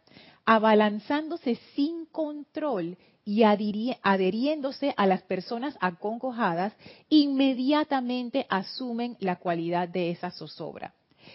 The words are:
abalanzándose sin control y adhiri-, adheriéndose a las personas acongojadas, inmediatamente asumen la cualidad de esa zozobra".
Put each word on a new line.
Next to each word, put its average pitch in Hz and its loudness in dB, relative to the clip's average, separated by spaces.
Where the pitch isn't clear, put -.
abalanzándose 220 2
sin 320 -2
control 294 -6
y 208 2
adhiri-, 214 2
adheriéndose 254 0
a 202 4
las 185 2
personas 233 -6
acongojadas, 208 -2
inmediatamente 269 2
asumen 233 -6
la 180 -2
cualidad 175 -2
de 175 -2
esa 175 -6
zozobra". - -14